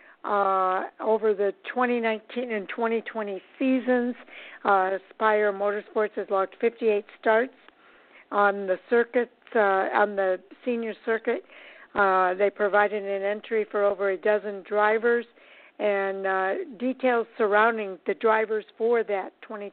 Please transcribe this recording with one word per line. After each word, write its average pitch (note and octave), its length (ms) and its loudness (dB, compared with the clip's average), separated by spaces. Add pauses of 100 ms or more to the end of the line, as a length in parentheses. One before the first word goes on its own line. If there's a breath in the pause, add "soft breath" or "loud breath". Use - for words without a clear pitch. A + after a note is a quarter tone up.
(240 loud breath)
Uh, F#3+ 600 0 (180)
over A3 320 2
the G3 180 0 (220)
twenty A#3+ 260 0
nineteen A3+ 520 -4
and G3+ 180 -6
twenty A3+ 320 -2
twenty G3+ 400 -8 (160)
seasons, B3 560 0 (500 loud breath)
uh, F#3+ 280 4 (180)
Spire G#3+ 420 2
Motorsports G3+ 640 -2
has G3+ 140 -6
logged F#3+ 320 -2
fifty-eight A3+ 420 0 (160)
starts A#3 320 2 (800 loud breath)
on G3+ 340 2
the F#3 100 0 (120)
circuit, A#3 420 0 (240)
uh, A#3+ 40 4
on G3+ 580 2
the F#3 240 0 (240)
senior A#3 300 -4 (100)
circuit. A#3 400 -2 (500 loud breath)
Uh, F#3+ 380 4
they G3 160 2
provided G#3 560 0
an G3 180 -4
entry G#3 480 -4
for G#3 140 0
over G3 280 0
a F#3 40 -2
dozen G3+ 500 -2
drivers, G#3+ 600 0 (520 loud breath)
and, G3 480 -2
uh, F#3+ 280 0 (260)
details B3+ 460 0 (100)
surrounding G#3 680 2
the G3+ 80 -2
drivers A3 500 0 (140)
for A3+ 260 2
that G3+ 260 -6 (120)
twenty G#3 300 -12